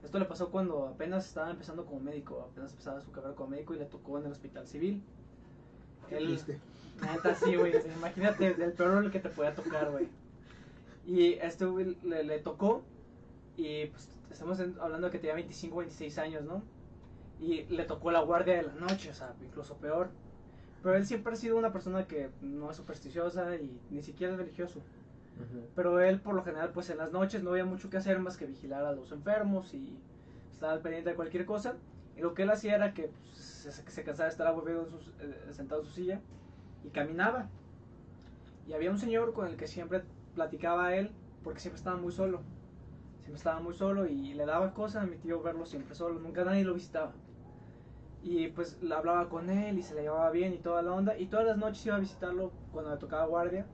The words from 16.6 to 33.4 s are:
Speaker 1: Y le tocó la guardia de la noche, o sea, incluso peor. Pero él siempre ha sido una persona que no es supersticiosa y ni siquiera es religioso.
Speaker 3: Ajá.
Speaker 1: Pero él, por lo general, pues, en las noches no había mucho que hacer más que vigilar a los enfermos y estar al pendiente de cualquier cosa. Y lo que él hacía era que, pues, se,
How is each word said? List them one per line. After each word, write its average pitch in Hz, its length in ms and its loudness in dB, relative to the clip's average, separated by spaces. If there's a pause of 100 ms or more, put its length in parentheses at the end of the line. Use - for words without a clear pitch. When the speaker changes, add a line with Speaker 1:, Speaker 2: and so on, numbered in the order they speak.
Speaker 1:
Y - 260 0
le 165 180 0
tocó 160 280 0
la 170 100 8
guardia 175 340 6
de 165 80 2
la 147 100 -4
noche, 180 380 0
o - 20 -10
sea, 101 220 -10 (100)
incluso 143 320 -10
peor. 160 320 2 (720)
Pero 185 140 8
él 196 100 6
siempre 226 280 0
ha - 20 -2
sido 226 220 4
una 226 160 6
persona 185 340 0
que 143 220 -2 (120)
no 147 300 -6
es 156 60 -8
supersticiosa 170 800 -2
y 127 220 -6 (120)
ni 143 100 -4
siquiera 180 320 -4
es 180 60 -2
religioso. 175 400 -6 (580)
Speaker 3:
Ajá. 120 220 -8 (160)
Speaker 1:
Pero 175 260 6
él, 190 200 8
por 208 120 -2
lo 185 100 2
general, 165 280 -2
pues, 175 180 -4
en 160 80 -2
las 156 140 -2
noches 190 320 2
no 180 80 0
había 185 140 2
mucho 185 240 -4
que 190 80 0
hacer 190 220 4
más 185 180 -2
que 151 80 -8
vigilar 139 400 -4
a 147 80 2
los 127 180 -6
enfermos 196 640 2
y - 240 -8 (540)
estar - 200 -2
al 156 100 0
pendiente 165 300 -2
de 170 40 0
cualquier 170 300 -2
cosa. 214 300 0 (420)
Y 147 40 -4
lo 170 120 2
que 190 100 2
él 196 80 4
hacía 208 240 4
era 202 180 6
que, 156 160 -2
pues, - 280 -18
se, - 340 -14